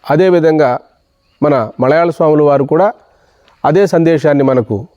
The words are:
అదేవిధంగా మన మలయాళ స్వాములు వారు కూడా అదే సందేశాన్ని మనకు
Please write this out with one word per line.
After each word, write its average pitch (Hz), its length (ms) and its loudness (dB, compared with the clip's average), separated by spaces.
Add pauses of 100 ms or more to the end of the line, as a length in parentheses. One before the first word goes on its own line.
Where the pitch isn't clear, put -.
అదేవిధంగా 160 600 2 (720)
మన 147 120 0 (240)
మలయాళ 156 300 0
స్వాములు 151 340 0
వారు 143 200 2
కూడా 165 240 0 (760)
అదే 160 180 2 (100)
సందేశాన్ని 160 560 0
మనకు 113 280 -2 (200)